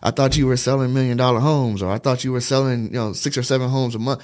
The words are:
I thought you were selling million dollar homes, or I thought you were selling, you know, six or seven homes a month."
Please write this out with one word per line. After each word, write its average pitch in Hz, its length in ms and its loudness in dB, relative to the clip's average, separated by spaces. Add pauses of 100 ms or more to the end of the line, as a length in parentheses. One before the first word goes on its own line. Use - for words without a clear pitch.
I - 80 0
thought 135 280 2
you 139 80 4
were 127 100 2
selling 127 380 0
million 127 240 0
dollar 123 220 4
homes, 127 420 2
or 92 80 -2
I 104 80 -2
thought 123 260 -2
you 131 80 -4
were 123 80 -2
selling, 127 460 0
you - 120 -8
know, 107 140 -2
six 139 240 -4
or 131 60 -2
seven 127 260 0
homes 127 260 0
a 113 40 -6
month." 131 260 -4